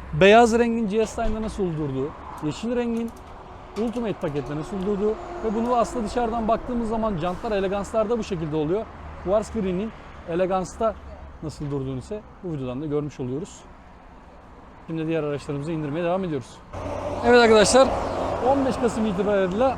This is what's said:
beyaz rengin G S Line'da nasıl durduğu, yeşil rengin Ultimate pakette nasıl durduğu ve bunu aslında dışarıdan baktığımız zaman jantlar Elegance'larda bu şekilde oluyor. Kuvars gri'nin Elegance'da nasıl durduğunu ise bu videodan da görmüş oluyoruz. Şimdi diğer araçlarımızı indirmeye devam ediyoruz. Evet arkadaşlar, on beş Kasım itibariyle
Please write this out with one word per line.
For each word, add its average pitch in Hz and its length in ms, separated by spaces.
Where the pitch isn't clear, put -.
beyaz 220 380
rengin 233 300
G 220 180
S - 160
Line'da 220 200
nasıl 214 220
durduğu, 151 460
yeşil 220 320
rengin 233 340
Ultimate 233 380
pakette 143 360
nasıl 180 300
durduğu 208 240
ve 220 100
bunu 233 220
aslında 233 300
dışarıdan 226 420
baktığımız 233 400
zaman 220 300
jantlar 180 340
Elegance'larda 202 680
bu 220 60
şekilde 160 320
oluyor. 160 300
Kuvars 208 280
gri'nin 196 380
Elegance'da 185 640
nasıl 151 280
durduğunu 135 280
ise 202 220
bu 180 80
videodan 131 300
da 160 40
görmüş 147 340
oluyoruz. 135 380
Şimdi 160 200
diğer 160 160
araçlarımızı 143 500
indirmeye 156 320
devam 185 200
ediyoruz. 143 240
Evet 240 120
arkadaşlar, 226 500
on 269 180
beş 247 100
Kasım 226 300
itibariyle 202 720